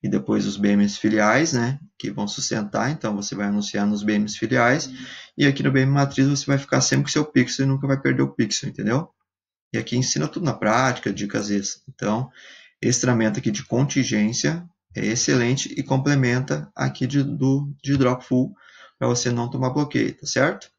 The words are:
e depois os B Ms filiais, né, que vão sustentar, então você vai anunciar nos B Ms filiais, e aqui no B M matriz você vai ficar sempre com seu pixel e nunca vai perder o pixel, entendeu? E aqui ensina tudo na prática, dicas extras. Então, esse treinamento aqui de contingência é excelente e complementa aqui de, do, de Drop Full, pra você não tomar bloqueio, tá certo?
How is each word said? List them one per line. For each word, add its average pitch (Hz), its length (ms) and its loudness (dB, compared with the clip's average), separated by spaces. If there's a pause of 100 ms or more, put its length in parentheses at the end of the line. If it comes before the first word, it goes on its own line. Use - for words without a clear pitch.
e 110 80 -4
depois 104 380 0
os 101 100 -4
B 101 200 2
Ms 101 200 2
filiais, 110 580 2
né, 123 260 0 (180)
que - 100 -8
vão 104 200 -4
sustentar, 107 600 -2
então 123 280 -4
você 101 180 -6
vai 101 140 -2
anunciar 104 360 -2
nos 104 200 0
B 107 120 2
Ms 107 220 -2
filiais, 120 500 2 (480)
e - 80 2
aqui 139 160 2
no 135 120 2
B 135 80 4
M 131 100 4
matriz 139 380 2
você 143 180 0
vai 139 100 2
ficar 135 240 0
sempre 139 260 2
com - 40 -8
seu 151 140 2
pixel 135 420 2
e - 20 4
nunca 135 160 0
vai 135 160 0
perder 135 220 2
o 135 100 -2
pixel, 117 360 -2
entendeu? 110 440 -2 (600)
E - 40 -4
aqui 113 200 -4
ensina 131 320 0
tudo 180 180 -4
na 123 60 0
prática, 113 600 0
dicas 104 380 -4
extras. 101 380 -4
Então, 117 420 -4 (500)
esse 120 200 0
treinamento 113 400 2
aqui 110 100 0
de 104 140 -6
contingência 131 1000 0 (300)
é 104 100 -6
excelente 123 720 0
e 139 60 -6
complementa 139 960 0
aqui 135 280 -2
de, 139 200 0
do, 135 580 0
de 139 140 0
Drop 127 280 2
Full, 127 300 0 (460)
pra 120 80 0
você 120 240 0
não 120 180 -2
tomar 127 200 -2
bloqueio, 131 460 -2
tá - 120 -12
certo? 160 500 0